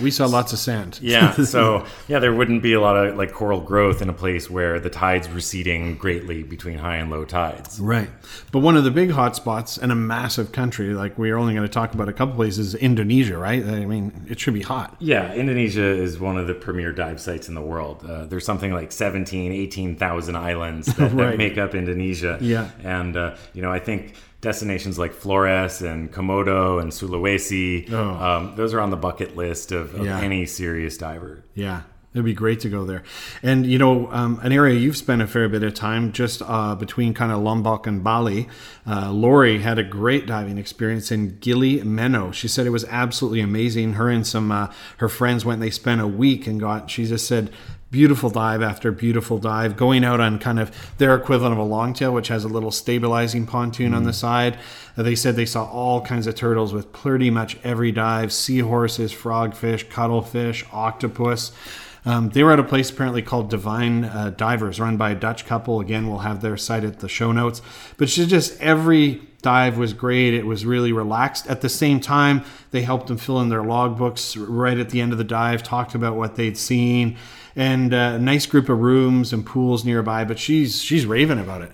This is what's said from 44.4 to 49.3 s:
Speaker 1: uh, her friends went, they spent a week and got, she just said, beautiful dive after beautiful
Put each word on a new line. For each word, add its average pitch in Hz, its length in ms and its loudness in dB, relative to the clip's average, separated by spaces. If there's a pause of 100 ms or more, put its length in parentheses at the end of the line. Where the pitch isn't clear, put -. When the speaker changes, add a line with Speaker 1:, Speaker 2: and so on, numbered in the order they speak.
Speaker 1:
uh, 104 160 -2 (300)
her 113 120 0
friends 123 340 0
went, 117 160 -2
they 110 120 -2
spent 120 280 0
a 107 80 0
week 120 400 2
and 107 100 -4
got, 107 320 -4
she 117 160 -4
just 113 220 -2
said, 110 220 0 (420)
beautiful 135 380 6
dive 110 320 0
after 110 320 0
beautiful 113 440 0